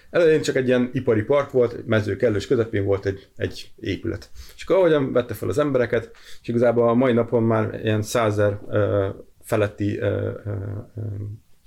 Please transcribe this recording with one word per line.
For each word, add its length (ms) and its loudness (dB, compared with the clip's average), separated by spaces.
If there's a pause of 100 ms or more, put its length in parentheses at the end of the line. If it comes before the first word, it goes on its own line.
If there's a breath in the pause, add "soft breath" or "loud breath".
elején 320 4
csak 140 -2
egy 120 2
ilyen 260 2
ipari 300 2
park 280 0
volt, 220 2
egy 120 -12
mező 300 0
kellős 320 0
közepén 380 0
volt 200 0
egy, 300 -4
egy 440 -8
épület. 500 -6 (260 loud breath)
És 80 -16
akkor 120 2
ahogyan 380 2
vette 200 -2
fel 160 -6
az 80 -2
embereket, 540 0 (300 loud breath)
és 60 -12
igazából 420 4
a 40 4
mai 200 4
napon 300 2
már 400 0
ilyen 180 2
százezer, 580 2 (100)
ö, 380 2 (360)
feletti, 560 -2
ö, 60 -4
ö, 440 -4 (460)
ö, 60 -10 (640)